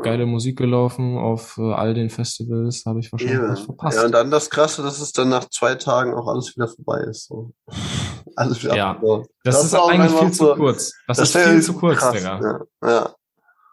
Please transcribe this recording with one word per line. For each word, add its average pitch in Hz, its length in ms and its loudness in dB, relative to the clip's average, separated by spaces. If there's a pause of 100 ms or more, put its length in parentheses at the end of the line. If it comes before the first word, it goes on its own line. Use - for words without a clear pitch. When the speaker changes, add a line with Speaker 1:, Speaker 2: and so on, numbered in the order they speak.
Speaker 1:
geile 120 240 0
Musik 120 320 -2
gelaufen 123 580 0
auf, 113 400 -4
äh, 110 160 -2
all 110 220 0
den 113 160 -2
Festivals, 117 760 -6
habe 113 140 -4
ich 113 120 -10
wahrscheinlich 123 280 -2
Speaker 2:
Ja. 113 100 -2
Speaker 1:
was - 120 -4
verpasst. 135 360 -4
Speaker 2:
Ja, 117 80 4
und 117 60 2
dann 120 180 4
das 151 220 0
Krasse, 151 320 0
dass 139 180 -6
es 143 120 -10
dann 131 160 2
nach 123 200 -2
zwei 123 260 0
Tagen 127 380 0
auch 117 140 -6
alles 120 280 -6
wieder 120 120 -4
vorbei - 320 -8 (100)
ist, - 180 -14
so. 113 260 -14 (140)
<laughs> - 680 -8
Alles 123 280 -4
wieder 135 120 -2
Speaker 1:
Ja. 98 160 0
Speaker 2:
abgebaut. 110 340 0 (180)
Speaker 1:
Das 127 120 2
Speaker 2:
Das 143 80 4
Speaker 1:
ist 160 100 0
Speaker 2:
ist 180 60 4
auch 170 100 6
Speaker 1:
eigentlich 180 120 6 (100)
Speaker 2:
einfach 160 80 4
Speaker 1:
viel 175 120 4
zu 160 140 2
Speaker 2:
so, 143 100 6
Speaker 1:
kurz. 139 380 0 (140)
Das 123 100 -2
Speaker 2:
das 127 120 4
Speaker 1:
ist - 60 0
Speaker 2:
wär 175 120 6
Speaker 1:
viel 165 160 8
zu 175 100 -2
kurz, 165 240 0
Speaker 2:
krass, 123 160 2
Speaker 1:
Digga. 95 260 -6 (440)
Speaker 2:
ja. 117 40 -2
Ja. 117 180 4 (680)